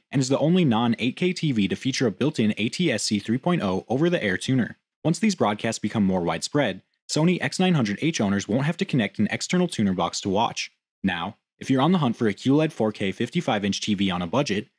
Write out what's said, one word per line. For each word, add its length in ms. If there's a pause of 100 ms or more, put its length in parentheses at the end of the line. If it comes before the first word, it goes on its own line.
(120)
and 100
is 80
the 100
only 260
non-eight 520
K 160
T 180
V 160
to 80
feature 320
a 40
built-in 460
A 120
T 220
S 120
C 160
three 180
point 240
oh 280
over-the-air 480
tuner. 400 (260)
Once 160
these 160
broadcasts 420
become 260
more 180
widespread, 600 (280)
Sony 320
X 180
nine 140
hundred 280
H 200
owners 260
won't 180
have 120
to 80
connect 340
an 100
external 380
tuner 260
box 280
to 80
watch. 420 (320)
Now, 320 (240)
if 100
you're 120
on 100
the 80
hunt 160
for 140
a 40
Q 220
led 160
four 220
K 180
fifty-five 540
inch 160
T 120
V 160
on 120
a 60
budget, 520